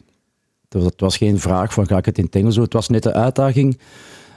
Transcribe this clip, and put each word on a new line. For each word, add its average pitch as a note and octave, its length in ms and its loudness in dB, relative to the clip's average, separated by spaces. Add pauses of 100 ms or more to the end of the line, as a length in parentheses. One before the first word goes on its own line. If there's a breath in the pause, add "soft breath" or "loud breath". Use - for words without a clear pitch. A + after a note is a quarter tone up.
(680)
was, F2+ 160 -2
het F2+ 160 -2
was F#2+ 160 0
geen G#2 240 2
vraag F#2 320 -2
van: G2+ 140 0
"Ga G2 100 2
ik F2+ 80 0
het - 140 -2
in F#2+ 60 2
het - 120 -4
Engels G#2 180 2
doen?" A#2 100 2
Het - 80 -4
was A2+ 160 -2
net A2 140 0
de A2+ 100 0
uitdaging C3+ 680 0 (580 loud breath)